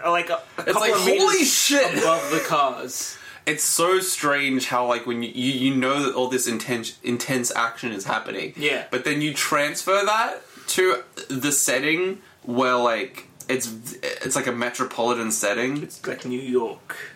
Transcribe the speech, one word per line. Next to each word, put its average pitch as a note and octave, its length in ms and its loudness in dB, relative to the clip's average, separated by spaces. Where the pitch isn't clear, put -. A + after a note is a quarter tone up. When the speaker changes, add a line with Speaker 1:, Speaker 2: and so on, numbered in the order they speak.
Speaker 1:
are, E3+ 80 2
like, E3+ 180 2
a, E3+ 60 0
a - 40 -6
Speaker 2:
It's - 120 -6
Speaker 1:
couple G#3 80 4
Speaker 2:
like, A3 120 4
Speaker 1:
of F#3+ 120 2
meters - 160 4
Speaker 2:
"Holy F#4+ 240 6
shit!" C4 540 4
Speaker 1:
above D#3+ 320 2
the D#3+ 80 2
cars. C3 760 -2
Speaker 2:
It's D3+ 180 0
so F3+ 360 4
strange C#3 680 0
how, B2 200 2
like, A#2 180 0
when A#2 180 -2
you, A2+ 100 -6
you, B2+ 180 0
you C3+ 60 0
know C3 280 2
that C3 120 0
all B2+ 120 2
this B2+ 200 0
intense, A#2 560 -4
intense B2 520 -2
action A#2 360 -2
is G2 140 -8
happening. A2 520 -4
Speaker 1:
Yeah. C#3+ 340 -2
Speaker 2:
But A#2+ 140 -2
then D3 160 0
you D3+ 120 -2
transfer D3+ 720 0
that A3 360 0
to - 340 2
the C#3 220 -2
setting D#3+ 680 0
where, B2+ 320 2
like, A2+ 520 0
it's, B2+ 240 -2
it's - 340 -4
like C3+ 120 0
a C3 40 -2
metropolitan A#2+ 800 -2
setting. A#2 520 0
Speaker 1:
It's - 220 -14
like C3 200 -8
New B2+ 160 -4
York. B2 540 -2